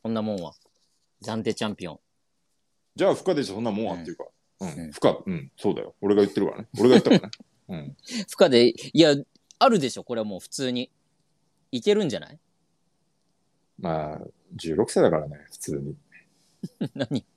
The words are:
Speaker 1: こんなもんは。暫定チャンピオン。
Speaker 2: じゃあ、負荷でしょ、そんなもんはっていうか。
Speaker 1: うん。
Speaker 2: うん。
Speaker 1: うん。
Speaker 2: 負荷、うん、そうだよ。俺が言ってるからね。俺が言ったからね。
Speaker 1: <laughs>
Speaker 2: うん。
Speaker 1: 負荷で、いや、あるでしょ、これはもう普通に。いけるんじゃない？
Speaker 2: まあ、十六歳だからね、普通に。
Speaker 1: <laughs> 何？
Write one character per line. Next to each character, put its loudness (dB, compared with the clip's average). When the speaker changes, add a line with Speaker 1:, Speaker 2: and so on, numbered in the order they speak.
Speaker 1:
こ -8
ん -4
な -2
も -4
ん -8
は。 -12
暫 -6
定 -2
チ -6
ャ -4
ン -8
ピ -12
オ -12
ン。 -20
Speaker 2:
じ -4
ゃ 4
あ、 2
負 -14
荷 2
で 0
し -6
ょ、 -10
そ -8
ん -6
な -2
も -4
ん -2
は -6
っ -12
て -12
い -12
う -12
か。 -14
Speaker 1:
う -8
ん。 -8
Speaker 2:
う -14
ん。 -12
Speaker 1:
う -10
ん。 -14
Speaker 2:
負 -16
荷、 2
う -6
ん、 -12
そ -2
う -2
だ -8
よ。 -14
俺 2
が 6
言 4
っ -12
て -2
る 0
か -4
ら -12
ね。 -16
俺 6
が 10
言 -
っ 4
た 2
か 6
ら 2
ね。 -14
Speaker 1:
<laughs> -20
Speaker 2:
う -10
ん。 -14
Speaker 1:
負 2
荷 6
で、 6
い -2
や、 8
あ 6
る 4
で 0
し -10
ょ、 -14
こ -8
れ -2
は -4
も -8
う -10
普 -18
通 -6
に。 -6
い -4
け 2
る 2
ん -2
じ -4
ゃ -6
な -16
い？ -20
Speaker 2:
ま -4
あ、 -14
十 -6
六 0
歳 2
だ 6
か 2
ら -4
ね、 -14
普 -20
通 -8
に。 -10
Speaker 1:
<laughs> -8
何？ -4